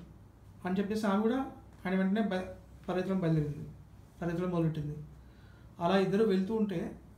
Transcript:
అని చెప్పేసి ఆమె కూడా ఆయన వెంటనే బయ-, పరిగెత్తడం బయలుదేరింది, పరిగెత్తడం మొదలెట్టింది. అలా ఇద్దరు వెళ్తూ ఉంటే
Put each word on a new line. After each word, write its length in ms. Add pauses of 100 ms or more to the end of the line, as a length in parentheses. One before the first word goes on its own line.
(640)
అని 140
చెప్పేసి 280
ఆమె 140
కూడా 300 (340)
ఆయన 120
వెంటనే 300
బయ-, 260 (340)
పరిగెత్తడం 320
బయలుదేరింది, 500 (520)
పరిగెత్తడం 300
మొదలెట్టింది. 440 (840)
అలా 180
ఇద్దరు 260
వెళ్తూ 320
ఉంటే 440 (180)